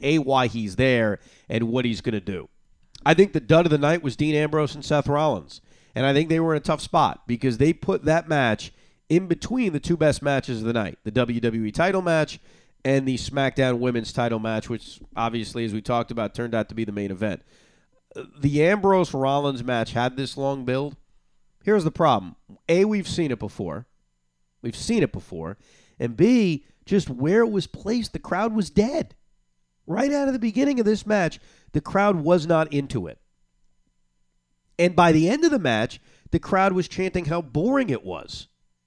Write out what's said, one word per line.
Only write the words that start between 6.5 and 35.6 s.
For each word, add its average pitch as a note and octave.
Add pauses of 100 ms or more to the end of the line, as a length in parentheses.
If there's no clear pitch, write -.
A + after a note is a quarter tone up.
in D3
a -
tough D#3
spot -
because A#2+
they D3
put D#3+
that D#3+
match C3 (380)
in F3+
between G3+
the C#3+
two F3
best D3+
matches C3
of A2
the A#2
night, G#2+
the G#2+
W A#2+
W A2+
E G#2
title F#3+
match D#3+ (460)
and C3+
the C3
SmackDown C3
Women's A#2+
title A#2
match, A2
which - (160)
obviously, A2+
as G#2
we A2
talked A#2
about, A2+
turned A#2
out G#2+
to A2
be A2+
the G#2
main G2+
event. F#2+ (1000)
The C#3+
Ambrose F#3+
Rollins C3+
match A#2+
had B2
this C3
long C#3
build. C3+ (680)
Here's G3+
the D#3
problem. A2 (340)
A, F3+
we've G#3
seen D#3
it A#2
before. G2+ (760)
We've A#2+
seen A3+
it A#2+
before. E2 (420)
And A#2+
B, F#3+ (200)
just G3
where D3
it A3+
was G3
placed, -
the E3
crowd G#3+
was G#3
dead. B3+ (720)
Right B3
out C#4+
of C4+
the B3+
beginning B3
of A3
this G#3
match, G3 (320)
the D3+
crowd G3+
was D#3+
not D#3+
into C3+
it. - (1600)
And F3
by E3+
the D#3+
end D4+
of E4
the C#4
match, A#2+ (320)